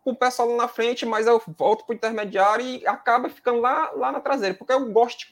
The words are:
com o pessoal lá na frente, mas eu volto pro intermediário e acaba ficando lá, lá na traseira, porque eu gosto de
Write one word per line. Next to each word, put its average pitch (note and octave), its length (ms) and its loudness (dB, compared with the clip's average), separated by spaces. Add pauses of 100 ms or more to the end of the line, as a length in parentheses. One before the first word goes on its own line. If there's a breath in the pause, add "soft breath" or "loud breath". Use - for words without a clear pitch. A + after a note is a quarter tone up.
com C4 100 -2
o A#3 40 -6
pessoal B3 320 0
lá A#3+ 80 0
na A#3+ 120 0
frente, A#3 360 -2
mas A3 220 0
eu A#3 160 6 (160)
volto G#3 260 2
pro A#3 100 -6
intermediário G#3+ 720 0
e B3+ 220 -8
acaba A#3+ 420 0
ficando A#3+ 320 -2
lá, C4+ 340 0
lá C4 160 -2
na C#4 80 -6
traseira, A3+ 360 -2
porque - 180 -6
eu C4 180 0
gosto A#3 280 2
de - 140 -16